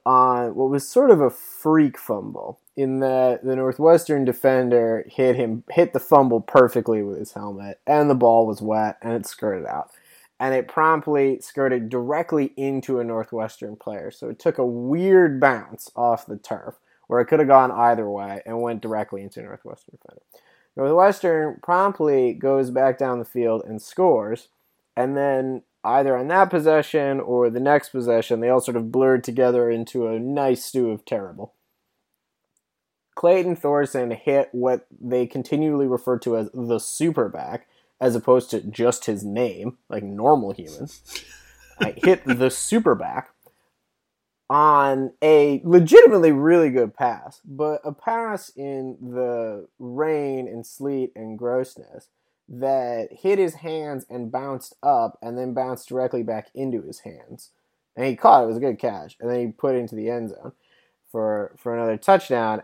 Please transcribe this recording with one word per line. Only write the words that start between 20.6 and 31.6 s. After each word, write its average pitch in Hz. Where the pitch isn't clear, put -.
Northwestern 160
promptly 156
goes 135
back 131
down 127
the 113
field 113
and 110
scores, 120
and 131
then 131
either 135
on 127
that 185
possession 151
or 123
the 117
next 143
possession, 117
they 117
all 127
sort 120
of 113
blurred 131
together 123
into 113
a 113
nice 131
stew 123
of 107
terrible. 98